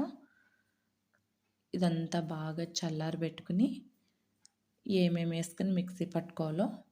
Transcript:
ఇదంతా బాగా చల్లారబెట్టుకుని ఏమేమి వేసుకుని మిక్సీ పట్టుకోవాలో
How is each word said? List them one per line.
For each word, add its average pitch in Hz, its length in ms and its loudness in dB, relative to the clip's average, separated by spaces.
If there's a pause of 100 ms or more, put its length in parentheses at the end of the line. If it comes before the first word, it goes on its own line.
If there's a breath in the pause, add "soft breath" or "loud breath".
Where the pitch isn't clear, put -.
(1700 soft breath)
ఇదంతా 170 440 2 (100)
బాగా 160 440 -4
చల్లారబెట్టుకుని 165 960 0 (1160)
ఏమేమి 170 440 4
వేసుకుని 175 420 0
మిక్సీ 180 340 0
పట్టుకోవాలో 165 600 -2 (260)